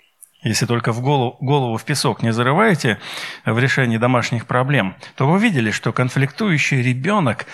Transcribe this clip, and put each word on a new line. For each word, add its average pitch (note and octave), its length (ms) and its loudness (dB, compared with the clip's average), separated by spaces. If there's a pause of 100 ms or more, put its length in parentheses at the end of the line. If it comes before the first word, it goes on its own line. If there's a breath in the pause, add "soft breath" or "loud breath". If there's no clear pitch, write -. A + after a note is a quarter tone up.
(420)
Если A2+ 240 -2
только A#2 280 0
в A#2 80 -6
голову, C3 400 0
голову B2+ 360 0
в - 60 -12
песок C3+ 400 -2
не A#2 100 0
зарываете C3+ 640 2 (460 loud breath)
в A2+ 140 0
решении B2+ 380 2
домашних A#2+ 500 0
проблем, B2+ 480 0 (200 loud breath)
то C3+ 120 0
вы F3 120 4
видели, D#3 300 2
что G#2+ 240 -2
конфликтующий C#3 880 0
ребёнок C3 720 0